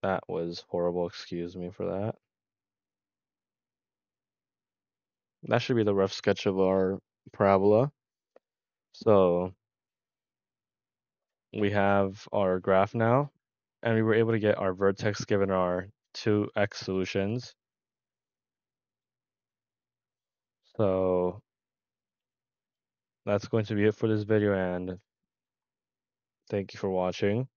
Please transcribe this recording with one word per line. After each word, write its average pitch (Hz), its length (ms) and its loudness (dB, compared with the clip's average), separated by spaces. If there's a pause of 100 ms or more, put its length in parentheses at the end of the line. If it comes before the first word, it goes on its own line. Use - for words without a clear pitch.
that 95 240 -2
was 85 420 -6
horrible. 87 380 -2
Excuse 87 500 -10
me 90 120 -10
for 95 160 -10
that. 95 300 -6 (3250)
That 120 180 0
should 131 140 -2
be 113 80 4
the 104 100 2
rough 98 200 0
sketch - 320 -2
of 95 140 0
our 95 400 2 (340)
parabola. 104 580 4 (1000)
So 90 600 2 (2000)
we 104 180 0
have 101 600 0
our 95 280 0
graph 95 360 2
now, 120 360 2 (520)
and 113 120 2
we 110 60 2
were 110 120 2
able 113 180 2
to 113 80 0
get 104 200 2
our 95 140 -2
vertex 98 520 -2
given 98 260 0
our 92 360 0 (260)
two 104 420 0
x 101 240 -2
solutions. 98 760 -4 (3250)
So 92 640 0 (1800)
that's 101 220 -2
going 110 180 -2
to 110 100 -4
be 104 100 2
it 107 100 2
for 120 120 -2
this 107 160 0
video, 104 300 2
and 90 460 -4 (1500)
thank 98 240 -6
you - 60 -16
for 101 100 -4
watching 98 680 -2